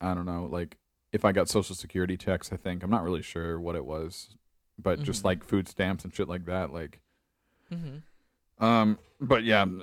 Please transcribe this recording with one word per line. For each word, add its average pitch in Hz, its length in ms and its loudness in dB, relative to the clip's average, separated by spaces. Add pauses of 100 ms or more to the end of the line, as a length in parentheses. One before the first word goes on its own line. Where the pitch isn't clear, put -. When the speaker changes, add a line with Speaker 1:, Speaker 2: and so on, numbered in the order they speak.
Speaker 1:
I 92 120 -2
don't 87 120 -4
know, 87 200 -4
like, 85 320 -6 (340)
if 107 140 0
I 104 60 8
got 95 160 4
Social 95 280 0
Security 90 420 -2
checks, - 340 -2
I 92 60 -6
think. 90 260 -6
I'm 92 60 -4
not 107 140 2
really 85 180 -2
sure 82 380 -6
what 85 160 -4
it 73 100 -6
was, 80 500 -10 (440)
but 82 240 0
just, 98 160 -2
Speaker 2:
Mm-hmm. - 80 0
Speaker 1:
like, 92 160 2
food 98 240 0
stamps 95 360 -2
and 90 100 -12
shit 95 140 -2
like 87 180 -6
that, 87 280 -4
like, 78 260 -12 (720)
Speaker 2:
Mm-hmm. - 920 -10
Speaker 1:
um, 110 360 6 (200)
but 127 240 4
yeah, 107 220 6 (180)